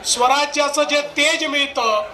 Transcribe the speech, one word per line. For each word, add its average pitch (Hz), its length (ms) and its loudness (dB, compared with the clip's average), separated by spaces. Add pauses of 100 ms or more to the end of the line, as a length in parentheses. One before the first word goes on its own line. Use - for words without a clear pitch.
स्वराज्याचं 285 760 2
जे 294 180 2
तेज 311 420 0
मिळतं 269 600 -2 (100)